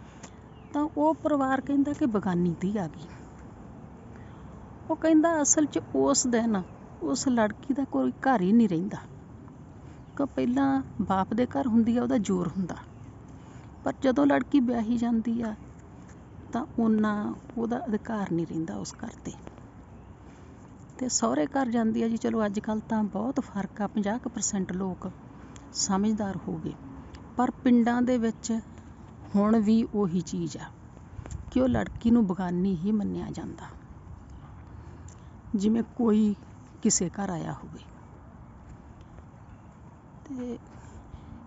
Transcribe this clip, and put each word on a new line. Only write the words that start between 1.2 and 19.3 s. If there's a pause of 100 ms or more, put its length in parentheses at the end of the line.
ਕਹਿੰਦਾ
ਕਿ
ਬੇਗਾਨੀ
ਧੀ
ਆ
ਗਈ। (1800)
ਉਹ
ਕਹਿੰਦਾ
ਅਸਲ
'ਚ (160)
ਉਸ
ਦਿਨ (400)
ਉਸ
ਲੜਕੀ
ਦਾ
ਕੋਈ
ਘਰ
ਹੀ
ਨਹੀਂ
ਰਹਿੰਦਾ, (1200)
ਕਿਉਂ
ਪਹਿਲਾਂ (180)
ਬਾਪ
ਦੇ
ਘਰ
ਹੁੰਦੀ
ਆ,
ਉਹਦਾ
ਜ਼ੋਰ
ਹੁੰਦਾ, (1080)
ਪਰ
ਜਦੋਂ
ਲੜਕੀ
ਵਿਆਹੀ
ਜਾਂਦੀ
ਆ (1000)
ਤਾਂ (140)
ਓਨਾ (220)
ਉਹਦਾ
ਅਧਿਕਾਰ
ਨਹੀਂ
ਰਹਿੰਦਾ
ਉਸ (100)
ਘਰ (140)
'ਤੇ। (1700)